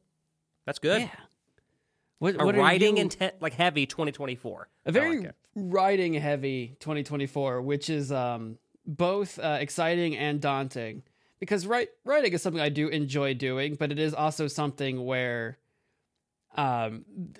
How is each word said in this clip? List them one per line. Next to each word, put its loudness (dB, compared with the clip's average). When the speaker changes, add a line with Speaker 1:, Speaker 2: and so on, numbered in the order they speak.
Speaker 1:
That's -8
good. 2
Speaker 2:
Yeah. -6
What, 0
Speaker 1:
A 4
Speaker 2:
what 4
are 6
Speaker 1:
writing 6
Speaker 2:
you 4
Speaker 1:
intent, -2
like, -2
heavy 2
twenty -2
twenty-four. -8
Speaker 2:
A 0
Speaker 1:
I 2
Speaker 2:
very 4
Speaker 1:
like -6
it. -16
Speaker 2:
writing 2
heavy -2
twenty -4
twenty-four, -2
which -2
is, -2
um, -4
both, 0
uh, 0
exciting 0
and -2
daunting -4
because -2
write-, 0
writing 4
is 0
something 0
I 2
do 0
enjoy 0
doing, -2
but -2
it -2
is 2
also 0
something -2
where, -2
um, -2